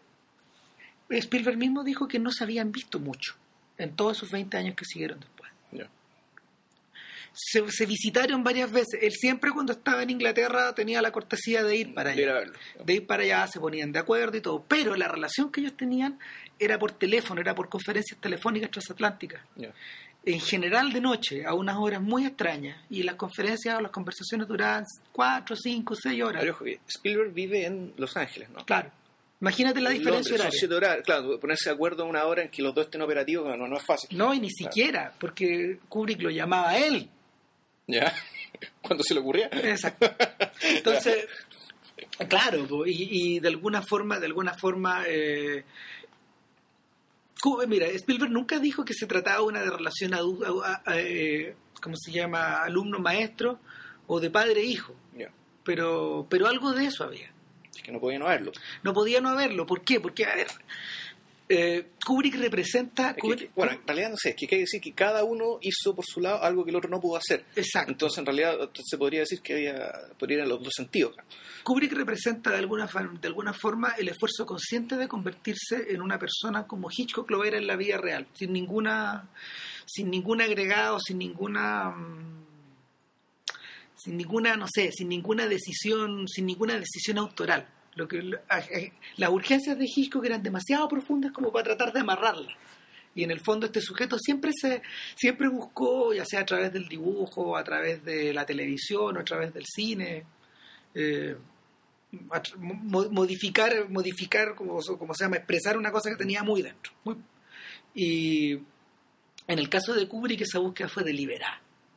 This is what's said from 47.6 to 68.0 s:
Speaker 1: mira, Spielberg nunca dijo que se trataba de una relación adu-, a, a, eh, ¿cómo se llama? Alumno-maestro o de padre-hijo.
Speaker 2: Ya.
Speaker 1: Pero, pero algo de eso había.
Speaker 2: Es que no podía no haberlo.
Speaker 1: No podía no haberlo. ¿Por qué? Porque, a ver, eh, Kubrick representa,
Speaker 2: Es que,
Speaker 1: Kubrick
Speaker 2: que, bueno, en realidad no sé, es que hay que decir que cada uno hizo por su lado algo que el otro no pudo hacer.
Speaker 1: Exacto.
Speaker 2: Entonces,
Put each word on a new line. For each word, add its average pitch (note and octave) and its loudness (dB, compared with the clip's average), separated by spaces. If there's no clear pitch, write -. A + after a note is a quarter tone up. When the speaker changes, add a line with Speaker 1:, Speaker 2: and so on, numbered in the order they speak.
Speaker 1:
mira, F#3+ 4
Spielberg A#3 0
nunca B3 2
dijo C#4 0
que - -4
se A3 -4
trataba F#3 2
de G#3+ 4
una G#3 -2
relación F3 -2
adu-, F#3 0
a, F#3+ -2
a, E3+ 2
eh, D#3+ -2
¿cómo E3 -8
se E3 -12
llama? E3 0
Alumno-maestro G3+ 0
o E3+ 0
de E3 0
padre-hijo. G#3+ 2
Speaker 2:
Ya. A2+ -10
Speaker 1:
Pero, D#3+ 0
pero F#3 6
algo C4 2
de C4+ 4
eso C#4 -2
había. - -10
Speaker 2:
Es - -16
que - -14
no A#2 -6
podía C3 0
no D3 0
haberlo. C3+ 2
Speaker 1:
No F#3+ 2
podía G#3+ 6
no C4 0
haberlo. B3+ 2
¿Por F3+ 0
qué? B3 4
Porque, - -2
a - 2
ver, - 0
eh, F3 2
Kubrick C4+ 2
representa, B3 0
Speaker 2:
Es C4+ -6
que, - -8
Speaker 1:
Kubrick A3+ 2
Speaker 2:
que, - -12
bueno, E3 4
en A#2+ -10
realidad F3 0
no G#3+ -6
sé, - 0
es A#2 -4
que C#3+ -6
hay - -8
que F#3+ 4
decir F#3 0
que D#3 -12
cada G#3+ 4
uno A3+ 0
hizo F#3+ 0
por F#3 -6
su - -4
lado F#3+ 2
algo F3+ 4
que E3 -2
el E3+ -2
otro E3+ 0
no F3+ -2
pudo E3+ 0
hacer. D#3+ 0
Speaker 1:
Exacto. F#3 0
Speaker 2:
Entonces, D3+ 0